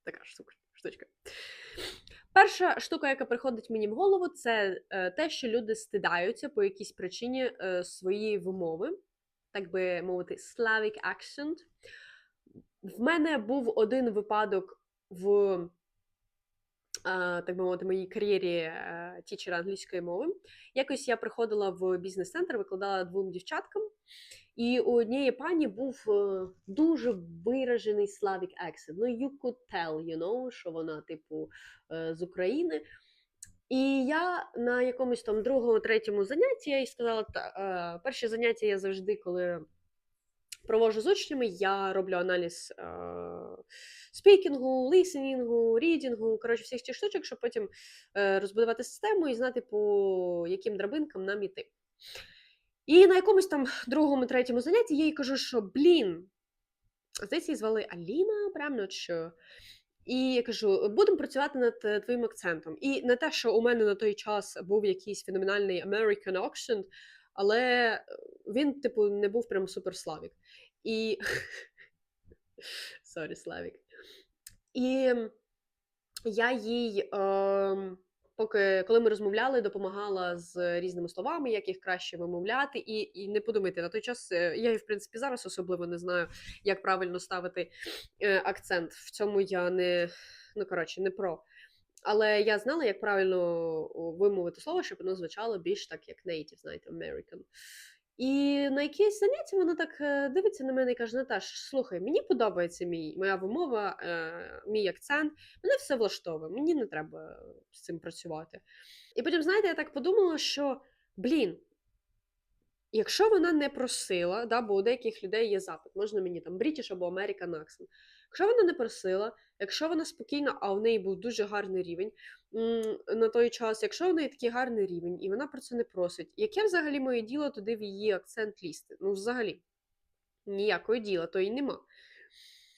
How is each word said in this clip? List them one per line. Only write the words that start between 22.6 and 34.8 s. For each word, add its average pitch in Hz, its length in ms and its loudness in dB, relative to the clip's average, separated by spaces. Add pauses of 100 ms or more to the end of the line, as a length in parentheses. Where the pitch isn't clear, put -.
двом 190 260 -4
дівчаткам, 320 520 -6 (720)
і 240 240 0
у - 120 2
однієї 240 400 2
пані 302 360 0
був, 233 400 -8
е, 196 380 2 (200)
дуже 247 440 2 (340)
виражений 220 600 0
Slavic 190 440 -4 (160)
accent. 156 300 -12
Ну, 214 100 0
you 247 240 0 (120)
could 247 140 -4 (180)
tell, 165 300 -2
you 165 140 -4
know, 233 320 -2
що - 200 -12
вона, 160 300 -6
типу, 156 500 -10 (420)
е, 165 220 -4
з 165 80 -8
України. 180 600 -2 (840)
І 269 380 2
я 339 500 -2
на 247 260 2